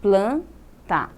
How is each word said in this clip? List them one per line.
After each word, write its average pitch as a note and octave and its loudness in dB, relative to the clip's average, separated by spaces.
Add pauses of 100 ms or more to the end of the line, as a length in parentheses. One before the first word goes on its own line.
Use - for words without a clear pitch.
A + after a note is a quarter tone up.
Planta. G3+ -2